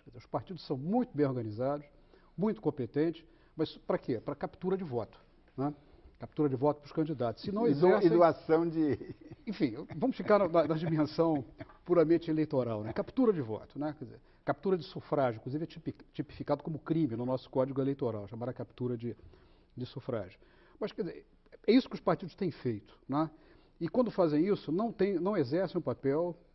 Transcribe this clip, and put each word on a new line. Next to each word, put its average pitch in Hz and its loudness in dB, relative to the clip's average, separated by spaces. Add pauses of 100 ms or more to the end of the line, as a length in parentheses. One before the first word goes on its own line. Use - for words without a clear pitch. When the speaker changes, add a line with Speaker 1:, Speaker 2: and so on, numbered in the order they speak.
Speaker 1:
Quer - -20
dizer, 110 -20
os 113 -20
partidos 151 -8
são 151 -4
muito 196 0
bem 143 4
organizados, 127 -2 (520)
muito 202 0
competentes, 147 -2 (320)
mas 156 -4
para 185 -2
quê? 113 -2
Para - -6
captura 185 -4
de 190 -6
voto, 120 -6 (380)
né? 143 -2 (460)
Captura - -2
de 131 0
voto 143 2
para - -20
os - -18
candidatos. 135 -2
Se 202 -4
não 208 0
Speaker 2:
E 147 4
do-, 151 6
Speaker 1:
exercem 202 6
Speaker 2:
e - 8
doação 165 4
de 156 -2 (320)
Speaker 1:
Enfim, 143 -2 (200)
vamos 226 -2
ficar 202 4
na, 165 4
na 156 2
dimensão 156 0 (400)
puramente 165 4
eleitoral, 127 0
né? 110 -6
Captura 226 2
de 165 -2
voto, 107 -8
né? 147 -6
Quer 131 -12
dizer, 113 -18 (260)
captura 185 0
de 147 -8
sufrágio, 131 -2
inclusive 147 -6
é 165 -6
tipi-, - -10 (180)
tipificado - -4
como 156 -6
crime 156 0
no 123 -4
nosso 131 -4
Código 131 0
Eleitoral, 120 -2
chamar 117 -8
a 123 -4
captura 123 -6
de, 117 -8 (580)
de 123 -8
sufrágio. 107 -8 (400)
Mas, 208 -4
quer - -8
dizer, - -8 (400)
é - 6
isso 254 6
que - -8
os - -10
partidos 175 0
têm 190 -2
feito, - -6 (140)
né? 151 0 (520)
E 165 -2
quando 240 0
fazem 165 2
isso, 185 -2
não 208 0
tem, 190 0
não 196 0
exercem 165 0
um 160 0
papel 147 -2 (180)